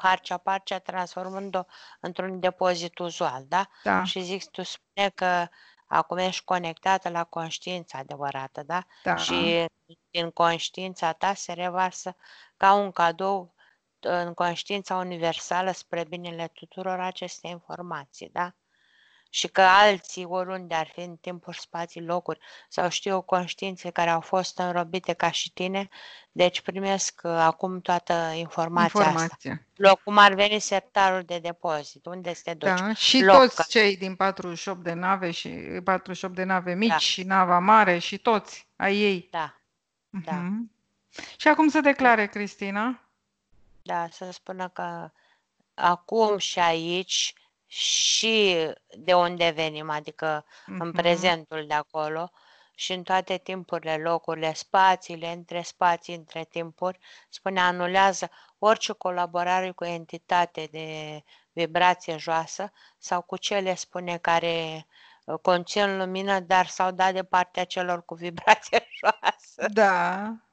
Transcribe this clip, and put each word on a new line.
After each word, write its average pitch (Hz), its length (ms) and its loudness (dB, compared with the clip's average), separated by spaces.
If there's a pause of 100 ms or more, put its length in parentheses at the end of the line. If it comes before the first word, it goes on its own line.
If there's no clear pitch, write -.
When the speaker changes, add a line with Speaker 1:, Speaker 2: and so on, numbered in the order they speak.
Speaker 1:
harcea-parcea, 190 760 -2
transformând-o 185 840 -8 (380)
într-un 185 400 -8
depozit 180 580 -2
uzual, 156 500 -6
da? 185 200 0 (140)
Speaker 2:
Da. 190 220 0
Speaker 1:
Și 190 180 -6
zic, 180 280 -8
tu - 120 -10
spune - 460 -4
că 180 400 0 (380)
acum 160 300 0
ești 185 280 -4
conectată 180 640 -2
la 170 160 -4
conștiința 165 720 -10
adevărată, 139 640 -10
da? 170 220 -6 (180)
Speaker 2:
Da. 170 140 -2
Speaker 1:
Și 170 480 0 (460)
din 170 200 -4
conștiința 170 840 -2
ta 190 220 -2
se - 180 -12
revarsă 180 640 -4 (400)
ca 196 160 6
un 202 180 2
cadou 175 640 -2 (460)
în 175 340 -4
conștiința 180 600 -4
universală 180 760 -2
spre 170 360 -8
binele 170 460 -10
tuturor 185 460 -8
aceste 180 460 -10
informații, 170 840 -14
da? 180 220 -6 (800)
Și - 140 -2
că - 140 2
alții, 190 640 6
oriunde 180 500 -6
ar 160 120 -4
fi, - 140 -16
în 175 160 -14
timpuri, 175 440 -12
spații, 170 440 -12
locuri, 165 340 -4 (300)
sau 175 200 0
știu - 220 -4
eu, 190 100 0
conștiințe 180 680 -4
care 170 200 0
au 165 100 2
fost - 380 -4
înrobite 175 540 -2
ca 170 180 -2
și - 220 -4
tine, 190 360 -4 (440)
deci 175 280 2
primesc, 196 640 -4
uh, 175 60 -4
acum 170 500 0
toată 175 320 -2 (220)
informația 170 640 0
asta. 160 100 6
Speaker 2:
Informația. 160 520 -4 (140)
Speaker 1:
Loc, 196 260 8
cum 208 160 2
ar 202 160 10
veni 208 240 2
sertarul 190 640 2
de 175 160 -8
depozit, 165 680 -6
unde 175 280 -8
să - 100 -16
te 170 100 -8
duci? 160 140 -2
Speaker 2:
Da, 185 260 0
și - 300 4
Speaker 1:
Loc, 190 120 12
Speaker 2:
toți 254 200 8
Speaker 1:
că - 120 0
Speaker 2:
cei 202 280 4
din 190 200 -8
patruzeci 185 420 -2
și - 100 -10
opt 180 140 -8
de 170 100 -6
nave 185 380 -2
și, 165 180 -10 (360)
patruzeci 185 340 -2
și - 60 -10
opt 185 100 -10
de 185 100 -6
nave 185 300 -2
mici 214 160 2
Speaker 1:
Da. 165 80 4
Speaker 2:
și - 240 -2
nava 185 360 4
mare 190 400 6
și 196 200 -8
toți - 480 -2 (100)
ai 196 200 0
ei. 202 340 0
Speaker 1:
Da, 160 240 -8 (560)
da. 170 220 -8
Speaker 2:
Mhm. 190 380 -6 (640)
Și - 120 2
acum 311 200 6
se 302 120 2
declare, 254 460 4
Cristina? 208 760 -6 (840)
Speaker 1:
Da, 170 280 -4
să 185 220 -14
spună 185 360 -12
că 170 420 -10 (640)
acum 202 640 2
și - 200 -4
aici 170 760 0 (320)
și - 880 2 (420)
de 165 160 2
unde 175 360 4
venim, 156 400 -4
adică 151 540 -6 (220)
în 190 100 -12
Speaker 2:
Mhm. 170 200 -6
Speaker 1:
prezentul 170 720 0
de 151 80 -4
acolo 156 560 -6 (440)
și - 180 -8
în 185 100 -6
toate 185 340 -2
timpurile, 170 600 -6
locurile, 160 580 -2
spațiile, 180 800 0
între 175 300 -10
spații, 175 520 -2
între 160 300 -12
timpuri, 170 540 -8 (300)
spune, 190 320 -4
anulează 180 720 2 (280)
orice 220 340 2
colaborare 180 800 -2
cu 180 140 -10
entitate 170 840 -4
de 156 520 -12 (300)
vibrație 175 640 0
joasă 165 560 -6 (260)
sau 180 240 -4
cu - 140 -10
cele, 190 380 -2
spune, 175 440 -8
care, 165 680 -2 (380)
uh, 156 180 -6
conțin 190 540 2
lumină, 190 440 -2
dar 185 260 4
s-au 185 240 -2
dat 185 220 2
de 185 120 -4
partea 180 400 0
celor 180 400 -4
cu - 100 -14
vibrație 170 760 0
<laughs> - 120 -18
joasă. - 720 -2
Speaker 2:
Da, 196 600 2 (200)